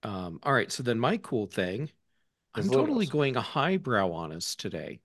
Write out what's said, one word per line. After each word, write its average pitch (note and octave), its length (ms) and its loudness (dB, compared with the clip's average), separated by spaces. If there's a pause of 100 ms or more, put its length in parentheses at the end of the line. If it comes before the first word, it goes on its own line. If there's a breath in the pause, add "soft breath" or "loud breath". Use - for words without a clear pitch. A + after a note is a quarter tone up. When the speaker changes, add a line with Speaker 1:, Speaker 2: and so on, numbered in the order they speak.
Speaker 1:
um, F#2 400 -6
all C#3+ 100 2
right. A#2+ 180 2
So - 120 -6
then A#2 160 0
my C#3+ 180 2
cool G#2+ 300 -2
thing, G2+ 420 -2 (640)
I'm - 80 -4
Speaker 2:
There's G3 80 2
Speaker 1:
totally C#4 240 4
Speaker 2:
limits. G#3 180 2
Speaker 1:
going C#3 240 2
a B2 60 2
highbrow C3+ 720 2
on E2 200 -6
us E2 240 -6
today. - 500 -8